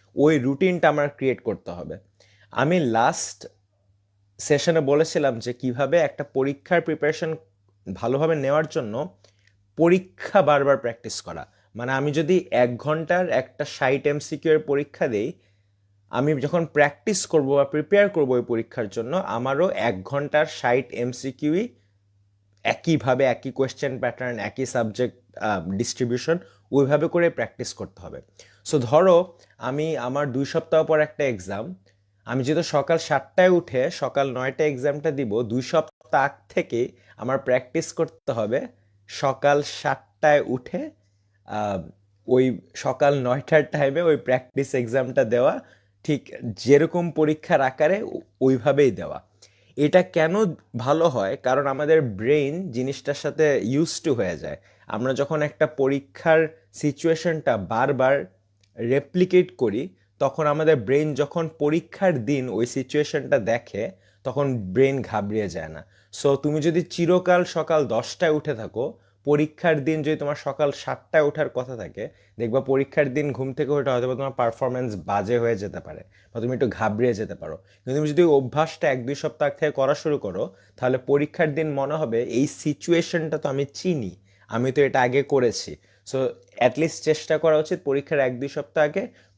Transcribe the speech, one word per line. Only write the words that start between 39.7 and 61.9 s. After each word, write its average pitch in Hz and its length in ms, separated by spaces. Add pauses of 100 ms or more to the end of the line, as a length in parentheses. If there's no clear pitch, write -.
উঠে, 180 420 (560)
আহ, 101 440 (380)
ওই 127 320 (160)
সকাল 139 480
নয়টার 139 480
টাইমে 143 300
ওই 160 160
প্র্যাকটিস 131 560
এক্সামটা 127 500
দেওয়া, 123 360 (440)
ঠিক - 400
যেরকম 143 680
পরীক্ষার 156 500
আকারে 156 420
ও-, - 160 (220)
ওইভাবেই 135 500
দেওয়া। 80 320 (540)
এটা 151 260
কেন 175 520 (220)
ভালো 151 320
হয়? 117 340
কারণ 135 240
আমাদের 147 340
ব্রেইন 139 680
জিনিসটার 131 420
সাথে 143 520
used 139 400
to 156 80
হয়ে 92 240
যায়। 76 200 (300)
আমরা 120 260
যখন 143 280
একটা 147 260
পরীক্ষার 151 920 (160)
সিচুয়েশনটা 160 840
বারবার 127 680 (540)
রেপ্লিকেট 175 800
করি, 123 380 (240)
তখন 147 280
আমাদের 151 280
ব্রেইন 139 380
যখন 147 360 (100)
পরীক্ষার 156 640